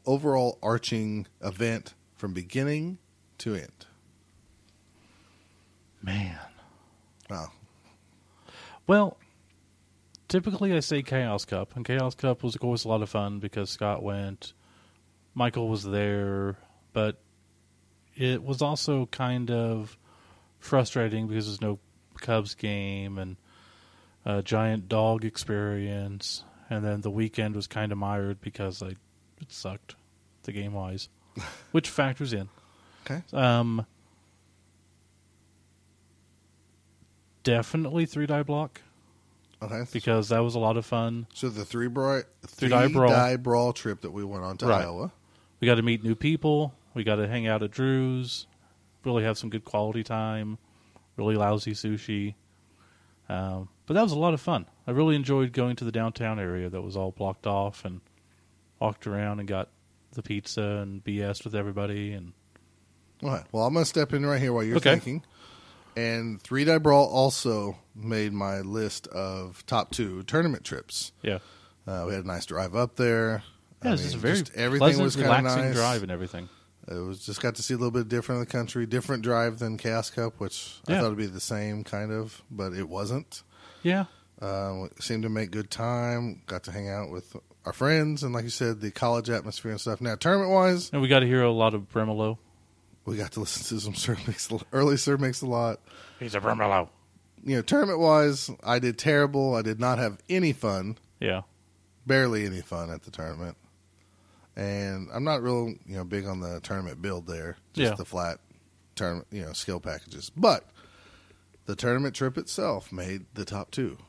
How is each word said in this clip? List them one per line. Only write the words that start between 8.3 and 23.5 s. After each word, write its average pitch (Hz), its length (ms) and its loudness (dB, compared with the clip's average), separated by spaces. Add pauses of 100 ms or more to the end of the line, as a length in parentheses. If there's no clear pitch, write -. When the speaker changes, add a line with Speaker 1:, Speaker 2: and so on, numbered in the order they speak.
Speaker 2:
Well, 202 300 4 (1120)
typically 190 460 0
I 160 60 4
say 143 220 0
Chaos 123 420 0
Cup, 95 320 -4
and 120 80 -6
Chaos 127 300 0
Cup 127 280 0
was, 120 120 -2
of - 60 -8
course, 120 240 0
a 113 40 -6
lot 110 140 2
of 104 80 -6
fun 101 280 -2
because 101 320 -6
Scott 104 320 -2
went, 101 500 -8 (840)
Michael 120 340 0
was 104 160 -2
there, 98 720 0 (360)
but 107 260 0 (960)
it 127 260 0
was 135 200 -2
also 143 440 0
kind 123 440 -2
of 113 460 0 (600)
frustrating 113 680 0
because 107 200 -2
there's 104 140 -8
no 104 180 -2 (420)
Cubs 110 340 0
game 98 640 -6
and 92 180 -8 (880)